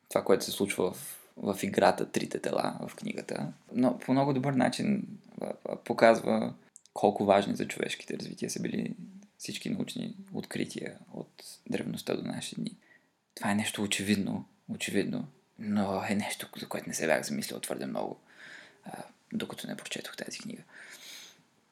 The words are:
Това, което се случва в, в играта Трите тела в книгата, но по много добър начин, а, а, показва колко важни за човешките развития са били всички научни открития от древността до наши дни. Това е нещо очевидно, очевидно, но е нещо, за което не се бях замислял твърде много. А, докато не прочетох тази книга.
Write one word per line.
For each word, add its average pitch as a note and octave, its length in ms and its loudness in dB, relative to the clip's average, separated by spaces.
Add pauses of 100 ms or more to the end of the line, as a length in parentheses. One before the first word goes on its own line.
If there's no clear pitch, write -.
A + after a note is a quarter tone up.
Това, - 160 2
което G2 200 6
се - 60 -4
случва G2 420 0
в, - 260 -12 (180)
в G2+ 260 -2
играта G2 480 6
Трите - 280 0
тела - 400 0 (100)
в - 60 -12
книгата, - 580 -6 (200)
но B2+ 260 4
по - 140 -2
много C#3 200 4
добър C3+ 200 2
начин, - 540 2 (340)
а, - 120 -4 (160)
а, - 80 -4
показва A2+ 760 6 (400)
колко G2+ 300 4
важни G2+ 320 6
за G2+ 120 0
човешките - 500 -4
развития - 320 -6
са - 120 -4
били - 320 -2 (440)
всички - 320 -6
научни - 460 -6 (180)
открития - 640 -6 (160)
от - 300 -12 (260)
древността - 460 -2
до - 60 -4
наши - 320 -6
дни. - 220 -6 (580)
Това - 160 -2
е G2+ 40 2
нещо G#2+ 280 0
очевидно, G2+ 640 2 (240)
очевидно, - 600 -2 (300)
но G2+ 500 0
е G#2+ 60 2
нещо, - 340 -2 (100)
за - 100 -10
което - 200 -6
не - 60 -4
се - 120 0
бях C2+ 160 4
замислял B1 380 -4
твърде B1 260 -4
много. G#1 300 -4 (680)
А, - 180 -12 (300)
докато - 340 -6
не - 100 -6
прочетох - 400 -8
тази - 220 -8
книга. - 240 -10 (1080)